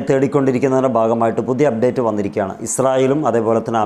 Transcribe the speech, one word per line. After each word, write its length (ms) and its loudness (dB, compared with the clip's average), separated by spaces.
തേടിക്കൊണ്ടിരിക്കുന്നതിൻ്റെ 880 2
ഭാഗമായിട്ട് 500 0
പുതിയ 220 2
അപ്ഡേറ്റ് 360 0
വന്നിരിക്കുകയാണ്. 460 -2
ഇസ്രായേലും 520 0
അതേപോലെ 380 2
തന്നെ 180 0